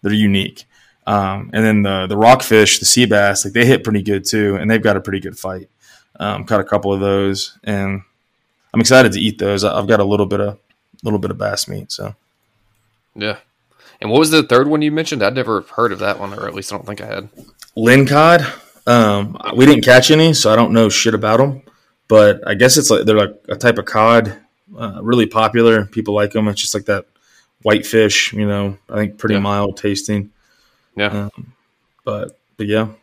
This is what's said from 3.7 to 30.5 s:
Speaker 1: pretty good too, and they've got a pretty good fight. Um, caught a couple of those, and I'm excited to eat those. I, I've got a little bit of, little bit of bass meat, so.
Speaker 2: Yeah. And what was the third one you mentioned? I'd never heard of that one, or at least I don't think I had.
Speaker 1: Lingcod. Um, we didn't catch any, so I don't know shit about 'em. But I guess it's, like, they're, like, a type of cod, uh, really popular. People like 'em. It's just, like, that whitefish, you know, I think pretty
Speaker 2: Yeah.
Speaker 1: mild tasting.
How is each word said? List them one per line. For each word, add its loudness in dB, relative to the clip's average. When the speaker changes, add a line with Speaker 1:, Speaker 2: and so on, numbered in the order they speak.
Speaker 1:
pretty -2
good -4
too, -2
and -4
they've 0
got 2
a -4
pretty -8
good -14
fight. -12
Um, -6
caught 0
a -4
couple -2
of -2
those, -4
and -6
I'm 2
excited 6
to -6
eat -4
those. -2
I, -2
I've -4
got 2
a 2
little 0
bit -6
of, -8
little -2
bit -6
of -10
bass -6
meat, -14
so. -14
Speaker 2:
Yeah. -8
And -6
what 2
was 2
the 2
third 2
one -2
you -2
mentioned? -6
I'd -2
never -4
heard -2
of -10
that -4
one, -12
or -12
at -14
least -12
I -12
don't -14
think -14
I -14
had. -12
Speaker 1:
Lingcod. 4
Um, 2
we 6
didn't 6
catch 6
any, 4
so 2
I 4
don't 2
know 4
shit 0
about 0
'em. -2
But 6
I -4
guess 4
it's, 0
like, 2
they're, 2
like, -2
a -8
type 0
of -8
cod, 2
uh, -12
really 0
popular. 2
People -6
like -2
'em. -2
It's -6
just, -6
like, -8
that -4
whitefish, 0
you -4
know, -6
I -10
think -6
pretty -2
Speaker 2:
Yeah. -2
Speaker 1:
mild -4
tasting. -6